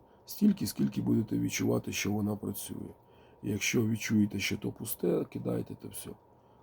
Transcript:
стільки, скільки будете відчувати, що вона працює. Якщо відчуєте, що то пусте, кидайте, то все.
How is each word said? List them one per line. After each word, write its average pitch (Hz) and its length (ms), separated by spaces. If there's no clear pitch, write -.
стільки, - 420
скільки - 340
будете 113 380
відчувати, 117 520
що 101 200
вона 104 240
працює. - 580
Якщо 117 440
відчуєте, 107 520
що 104 180
то 117 140
пусте, - 540
кидайте, 120 500
то - 120
все. - 220